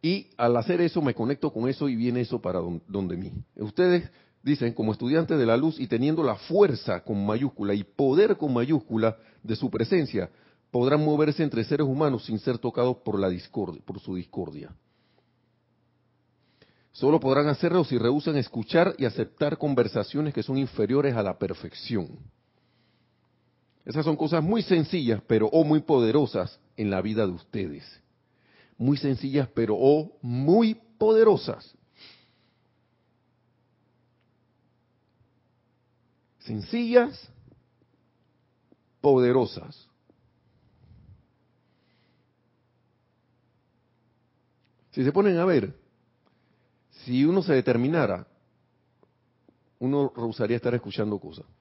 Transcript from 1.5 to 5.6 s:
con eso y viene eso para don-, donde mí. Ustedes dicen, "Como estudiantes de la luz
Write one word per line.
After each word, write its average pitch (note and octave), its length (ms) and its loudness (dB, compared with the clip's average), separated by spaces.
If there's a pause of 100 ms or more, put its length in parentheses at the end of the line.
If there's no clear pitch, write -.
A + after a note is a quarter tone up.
con A2+ 160 -4
eso C#3 220 -2
y B2 60 -2
viene B2 260 0
eso A#2 180 -4
para F2+ 200 -4
don-, E2+ 280 -6
donde F#2 300 -6
mí. F#2+ 160 -10 (220)
Ustedes F3 540 0 (340)
dicen, B2+ 300 -2
"Como G#2+ 180 -2
estudiantes D3 460 0
de B2+ 80 4
la A#2 120 4
luz D#3 220 0